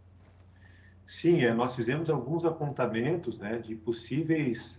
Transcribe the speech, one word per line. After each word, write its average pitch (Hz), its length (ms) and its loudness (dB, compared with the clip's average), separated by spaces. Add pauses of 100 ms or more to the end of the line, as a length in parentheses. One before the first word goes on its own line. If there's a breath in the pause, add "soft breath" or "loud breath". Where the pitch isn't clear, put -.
(1040 soft breath)
Sim, 165 400 4
é, 117 100 4
nós 123 220 0
fizemos 147 340 0
alguns 151 340 0
apontamentos, 135 920 -2
né, 107 200 -4
de 110 180 -8
possíveis, 135 1040 -2